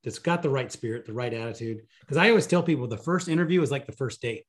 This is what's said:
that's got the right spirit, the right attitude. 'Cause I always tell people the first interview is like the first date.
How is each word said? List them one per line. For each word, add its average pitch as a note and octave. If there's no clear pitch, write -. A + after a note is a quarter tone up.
that's -
got E3+
the D#3
right C3
spirit, A2+
the A2
right A#2+
attitude. A2+
'Cause C#3+
I F#3+
always G#3+
tell F3
people C#3+
the A2
first F3
interview E3+
is C#3
like C#3
the -
first -
date. A2+